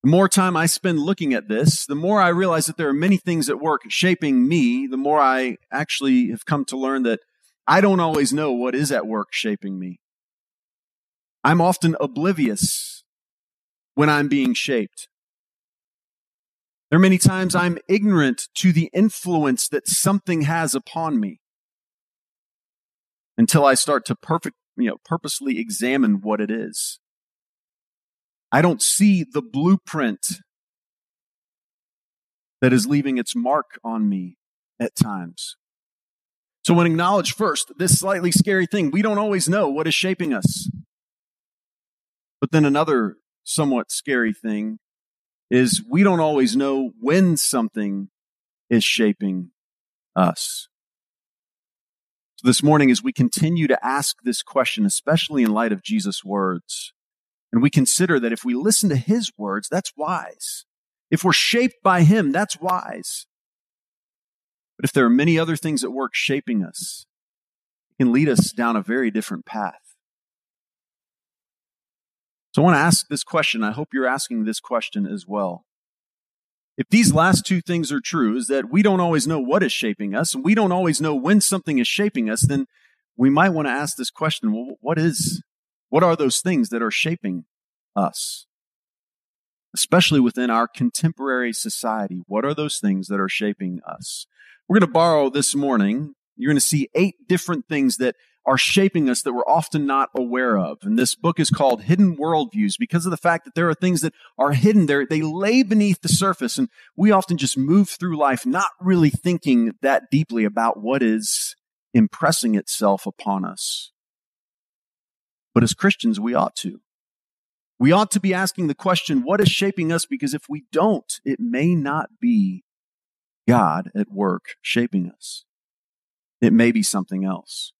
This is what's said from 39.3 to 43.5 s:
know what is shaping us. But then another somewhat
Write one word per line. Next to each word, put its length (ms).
know 220
what 160
is 80
shaping 400
us. 360
But 100
then 140
another 500
somewhat 480